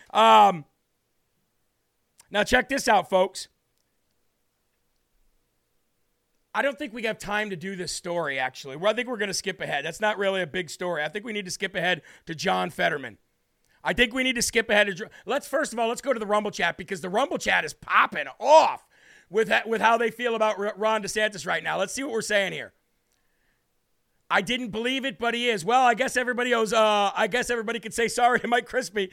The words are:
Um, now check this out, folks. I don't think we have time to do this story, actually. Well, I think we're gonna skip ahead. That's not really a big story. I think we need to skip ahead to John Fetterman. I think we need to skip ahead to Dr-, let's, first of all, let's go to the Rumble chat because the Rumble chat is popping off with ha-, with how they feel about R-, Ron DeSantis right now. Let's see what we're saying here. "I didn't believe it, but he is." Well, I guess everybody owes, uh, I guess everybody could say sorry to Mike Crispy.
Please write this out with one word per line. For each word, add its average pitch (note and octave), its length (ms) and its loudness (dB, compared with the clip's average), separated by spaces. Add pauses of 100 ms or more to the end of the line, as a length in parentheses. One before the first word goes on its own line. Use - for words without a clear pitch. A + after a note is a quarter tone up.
(140)
Um, G#3 500 8 (1700)
now G3+ 120 0
check B3 280 2
this C#4 180 -2
out, G3 220 4
folks. F#3+ 380 0 (3000)
I A3 80 0
don't C4+ 160 -2
think C4 160 -10
we A#3+ 80 -12
have A3 160 -4
time G#3 320 -4
to F#3+ 60 -8
do F#3+ 200 -10
this F3 160 -8
story, E3 460 -4
actually. C3 380 -6
Well, F#3 140 0
I A3 40 2
think A#3+ 140 -4
we're A#3+ 100 -6
gonna G3 160 -4
skip - 260 -6
ahead. D3 240 -4
That's E3 160 -8
not G#3+ 160 0
really G3 240 0
a F3 60 -2
big D#3 240 -6
story. E3+ 340 -6
I D#3 60 -6
think G#3 160 -10
we A3 80 -8
need G#3 100 -6
to F3+ 60 -10
skip F#3+ 240 -6
ahead F3 260 -2 (240)
to E3 100 -12
John F#3 360 -2
Fetterman. D3 480 -4 (680)
I E3 60 0
think B3 200 2
we C4 120 0
need B3+ 100 0
to A#3 80 -2
skip A3+ 260 0
ahead G#3 200 4
to F#3+ 60 -4
Dr-, F#3 160 -12 (160)
let's, C4 200 -4
first C#4 260 -4
of A3+ 60 -10
all, A#3 100 0
let's A#3 120 -4
go C4+ 120 0
to A#3 60 -2
the G#3+ 80 -6
Rumble G#3 240 0
chat E3+ 260 -2
because F#3+ 240 -10
the F#3 80 -8
Rumble B3+ 300 0
chat F3+ 260 0
is D3 80 -10
popping F#3 540 0 (140)
off B3 440 6 (460)
with G3+ 180 0
ha-, A3 160 2
with A3 160 -2
how A3+ 160 6
they A3+ 140 2
feel A#3 240 -4
about G#3+ 240 0
R-, G#3 180 -4
Ron G#3+ 280 0
DeSantis G#3 420 -4
right E3 160 -2
now. D#3+ 160 -2
Let's F#3+ 140 -2
see C4 100 -8
what C4+ 100 -6
we're A3+ 80 -2
saying G3 320 0
here. B2 200 -12 (1600)
"I F#3 140 2
didn't A#3+ 280 -4
believe B3 340 -4
it, C4 160 -6
but A#3 140 -2
he A#3+ 140 -2
is." G#3 160 -2
Well, A#3+ 180 4
I A#3+ 120 4
guess B3 220 -2
everybody B3 360 -2
owes, A3+ 200 0
uh, G#3+ 420 2
I A3 140 0
guess A#3 200 -2
everybody A#3 300 -4
could - 160 -12
say A#3 140 0
sorry A#3+ 320 2
to G3 80 -6
Mike B3 180 0
Crispy. G#3 460 -4